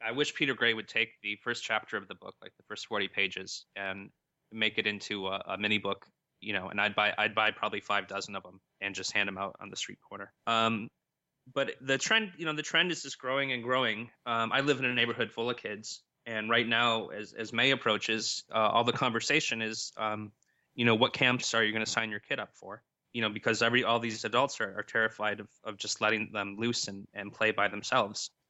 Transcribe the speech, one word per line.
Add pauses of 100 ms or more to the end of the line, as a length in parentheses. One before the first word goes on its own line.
I
wish
Peter
Gray
would
take
the
first
chapter
of
the
book,
like
the
first
forty
pages, (100)
and (400)
make
it
into
a,
a
mini
book, (320)
you
know,
and
I'd
buy,
I'd
buy
probably
five
dozen
of
'em (200)
and
just
hand
'em
out
on
the
street
corner. (140)
Um, (640)
but
the
trend,
you
know,
the
trend
is
just
growing
and
growing. (160)
Um,
I
live
in
a
neighborhood
full
of
kids, (240)
and
right
now,
as,
as
May
approaches,
uh,
all
the
conversation
is,
um, (420)
you
know,
what
camps
are
you
gonna
sign
your
kid
up
for? (300)
You
know,
because
every,
all
these
adults
are,
are
terrified
of, (160)
of
just
letting
them
loose
and,
and
play
by
themselves. (200)